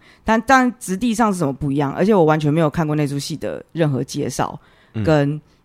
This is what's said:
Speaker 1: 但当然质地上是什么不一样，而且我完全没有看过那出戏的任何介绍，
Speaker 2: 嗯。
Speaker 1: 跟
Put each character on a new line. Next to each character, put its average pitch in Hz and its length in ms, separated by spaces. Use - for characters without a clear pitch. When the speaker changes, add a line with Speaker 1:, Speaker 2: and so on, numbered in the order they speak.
Speaker 1:
但 226 160
当 262 180
然 247 180
质 185 200
地 226 180
上 214 160
是 180 80
什 165 80
么 139 60
不 143 180
一 135 40
样， 151 180
而 170 120
且 220 80
我 180 120
完 156 120
全 151 160
没 160 60
有 156 100
看 165 160
过 151 120
那 147 100
出 139 100
戏 143 200
的 85 340
任 160 180
何 131 140
介 143 260
绍， - 300
Speaker 2:
嗯。 110 120
Speaker 1:
跟 147 360